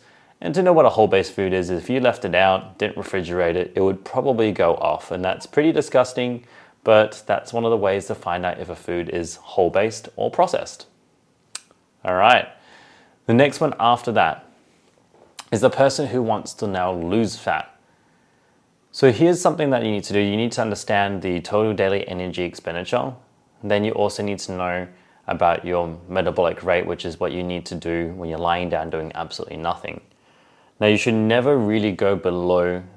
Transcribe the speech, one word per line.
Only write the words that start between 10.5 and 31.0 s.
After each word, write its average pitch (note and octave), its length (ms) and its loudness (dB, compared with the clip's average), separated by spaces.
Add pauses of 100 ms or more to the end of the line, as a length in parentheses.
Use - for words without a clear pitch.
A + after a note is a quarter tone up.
All F#2 120 0
right. G#2+ 320 6 (800)
The A#2 80 2
next C3+ 260 4
one D3+ 180 0
after A#2+ 340 2
that F2 320 2 (1080)
is G#2 80 0
the B2 100 4
person C3+ 380 0
who B2 140 -2
wants A2 320 -4
to - 120 -6
now F#2 260 -2
lose F#2 440 -2
fat. D#2+ 340 -4 (1200)
So C3+ 220 6
here's E3+ 280 4
something D#3+ 300 0
that A#2 140 0
you A2 80 0
need G2+ 120 -4
to - 80 -8
do. G2+ 60 2
You G2+ 180 2
need A#2 160 -2
to - 80 -4
understand G2+ 600 -2
the F2+ 180 -2
total G#2+ 320 0
daily G2 360 0
energy F2+ 340 -6
expenditure. F2+ 720 -6 (480)
Then G#2 220 0
you G#2+ 80 -2
also G#2 300 -2
need G2+ 180 -4
to - 120 -10
know F2+ 360 -4 (400)
about E2+ 360 0
your F2 320 -2 (120)
metabolic F2 560 -2
rate, F2+ 200 0
which F2 220 -6
is E2 120 -8
what F2 140 -4
you F2+ 100 -6
need F2+ 240 -6
to F#2+ 80 -10
do E2+ 420 -4
when F2 120 -10
you're D#2+ 100 -6
lying F2 300 -2
down D#2+ 220 -4
doing D#2+ 240 -8
absolutely D#2+ 420 -10
nothing. - 440 -8 (800)
Now, G#2+ 80 4
you G#2+ 80 6
should A2+ 180 0